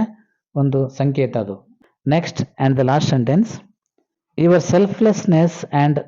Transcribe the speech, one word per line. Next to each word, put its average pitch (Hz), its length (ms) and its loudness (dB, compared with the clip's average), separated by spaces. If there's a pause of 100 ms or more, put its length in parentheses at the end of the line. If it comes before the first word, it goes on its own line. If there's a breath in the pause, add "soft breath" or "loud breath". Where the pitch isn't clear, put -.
(560 loud breath)
ಒಂದು 135 340 0
ಸಂಕೇತ 135 480 -2
ಅದು. 98 280 -8 (440 soft breath)
Next 165 280 -2
and 135 420 -2
the 127 80 2
last 143 280 0
sentence, 135 460 0 (800)
"Your 170 340 2
selflessness 196 920 0
and 147 420 0